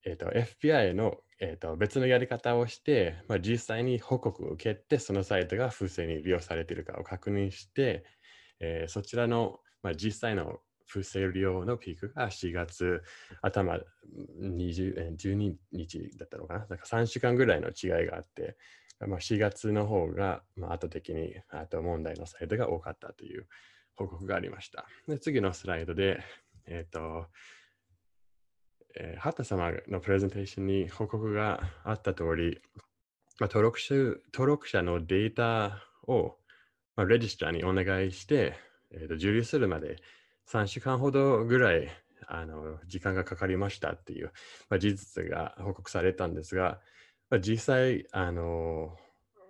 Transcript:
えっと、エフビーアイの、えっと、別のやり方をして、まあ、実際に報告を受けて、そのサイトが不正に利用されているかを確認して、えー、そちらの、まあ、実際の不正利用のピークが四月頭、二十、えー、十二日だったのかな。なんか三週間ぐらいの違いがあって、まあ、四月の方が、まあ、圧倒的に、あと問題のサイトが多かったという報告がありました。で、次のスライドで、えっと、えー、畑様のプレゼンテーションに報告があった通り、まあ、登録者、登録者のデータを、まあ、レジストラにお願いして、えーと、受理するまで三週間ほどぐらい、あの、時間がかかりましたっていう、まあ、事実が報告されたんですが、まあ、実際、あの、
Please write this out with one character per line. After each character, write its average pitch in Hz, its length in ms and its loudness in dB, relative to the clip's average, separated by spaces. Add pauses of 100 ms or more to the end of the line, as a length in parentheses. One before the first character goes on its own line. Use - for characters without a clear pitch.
え 95 60 -4
っ 85 60 -8
と、 87 160 -4
エ 117 100 4
フ - 180 -6
ビ 147 80 4
ー 156 80 6
ア 117 60 6
イ 90 100 4
の、 104 240 2 (220)
え 87 160 -4
っ - 20 -20
と、 80 180 -6
別 104 240 2
の 127 80 4
や 127 100 6
り 123 100 2
方 120 280 0
を 120 120 2
し - 120 -12
て、 98 360 2 (120)
ま 110 80 0
あ、 92 40 2
実 113 360 0
際 117 80 0
に 127 160 2
報 123 200 0
告 - 260 -4
を - 60 -6
受 104 240 -2
け - 40 -20
て、 143 200 2
そ 101 140 -4
の 95 100 2
サ 95 160 2
イ 90 80 2
ト 98 100 -2
が 123 120 0
不 98 200 -4
正 85 180 -4
に 80 160 -4
利 90 80 2
用 90 80 4
さ 82 160 -6
れ 82 100 -2
て 85 80 -6
い 82 40 -4
る 82 80 -8
か 90 140 -8
を 85 40 -8
確 - 260 -8
認 98 220 0
し - 140 -16
て、 127 400 0 (540)
え 82 280 -2
ー、 87 40 -12
そ 107 100 -4
ち - 140 -10
ら 120 120 2
の、 117 320 0 (240)
ま 87 80 -2
あ、 - 40 0
実 104 260 -2
際 110 140 0
の - 240 -4 (260)
不 98 180 -6
正 95 280 0
利 92 100 0
用 92 240 0
の 120 120 0
ピ 98 140 -10
ー 82 80 -12
ク 104 140 -8
が 123 180 -2
四 87 220 -4
月 87 500 -2 (380)
頭、 92 380 2 (600)
二 90 340 -2
十、 92 240 -2
え 82 160 -6
ー、 - 40 -6
十 98 160 -2
二 101 240 0 (160)
日 80 440 -8
だ - 80 -16
っ - 40 -20
た - 80 -12
の 80 80 -10
か 82 80 -8
な。 95 80 -4
な 101 160 -8
ん - 20 -14
か - 60 -18
三 113 220 2
週 117 120 -6
間 123 160 4
ぐ 127 100 6
ら 95 120 6
い - 40 -2
の 82 80 -4
違 85 340 0
い 85 40 0
が 85 80 -6
あ 85 60 -8
っ - 40 -16
て、 - 300 -10 (500)
ま 98 120 -4
あ、 - 20 -6
四 107 180 0
月 104 360 0
の 104 120 2
方 98 220 2
が、 90 340 -2 (140)
ま 87 140 -8
あ、 82 40 -2
圧 87 140 -4
倒 80 60 -8
的 80 200 -8
に、 80 220 -4 (140)
あ 78 160 -10
と 80 160 -4
問 82 220 -2
題 80 120 -6
の 85 100 -10
サ - 180 -12
イ 82 40 -8
ト 73 80 0
が 117 140 0
多 82 100 -2
か - 120 -8
っ - 60 -12
た - 140 -16
と - 140 -20
い - 120 -14
う - 100 -14 (500)
報 101 100 -4
告 90 180 -10
が 95 100 0
あ 90 40 0
り 92 100 -6
ま - 120 -12
し - 80 -16
た。 - 160 -14 (220)
で、 151 120 -4
次 139 220 2
の 95 120 2
ス - 140 -10
ラ 90 120 0
イ 82 60 -4
ド 85 80 -4
で、 95 300 2 (440)
え 85 180 -8
っ 82 40 -20
と、 80 360 -8 (1700)
え 80 220 -10
ー、 - 20 -12
畑 143 240 -2
様 87 280 0 (160)
の 95 120 -2
プ 95 120 0
レ 98 80 8
ゼ 98 80 4
ン - 20 0
テ 101 100 -4
ー 98 60 -4
シ - 140 -8
ョ 98 40 -2
ン 95 40 0
に 98 200 2
報 104 200 -4
告 107 260 -2
が 104 280 0 (220)
あ 110 100 -2
っ 104 80 -4
た 98 120 0
通 87 100 -4 (120)
り、 85 260 0 (800)
ま 113 60 4
あ、 - 20 -2
登 104 160 4
録 117 180 4
者、 - 140 0 (380)
登 131 160 4
録 147 200 2
者 98 120 2
の 87 240 2
デ 98 240 4
ー 110 40 -6
タ 110 500 0 (240)
を、 117 300 2 (580)
ま 107 80 2
あ、 - 20 6
レ 113 140 8
ジ 110 100 0
ス - 80 -8
ト - 80 -2
ラ 76 60 0
に 82 120 0
お 92 100 2
願 95 320 2
い 95 60 -2
し - 140 -14
て、 117 300 2 (360)
え 80 140 -12
ー - 20 -12
と、 82 80 -4
受 92 180 2
理 117 120 4
す 156 140 -2
る 117 80 4
ま 82 120 0
で 76 180 -8 (480)
三 107 220 0
週 113 120 -6
間 131 180 0
ほ 135 140 2
ど 135 320 4
ぐ 120 140 4
ら 110 180 8
い、 80 140 0 (380)
あ 82 180 -6
の、 78 420 -10
時 90 120 -8
間 95 140 0
が 92 100 0
か - 120 -6
か 95 120 -2
り 92 100 2
ま 98 120 0
し - 100 -8
た 80 120 -2
っ 85 120 -10
て - 100 -14
い 82 100 -8
う、 80 80 -10 (380)
ま 101 80 4
あ、 - 20 2
事 101 160 2
実 90 300 -8
が 82 340 -4
報 101 140 -4
告 - 180 -12
さ 90 100 0
れ 92 120 4
た 90 140 -2
ん 82 60 -2
で 80 100 -6
す 90 120 -8
が、 92 240 2 (500)
ま 123 80 4
あ、 - 20 4
実 110 260 2 (100)
際、 127 360 4
あ 90 200 0
の、 82 640 -2 (540)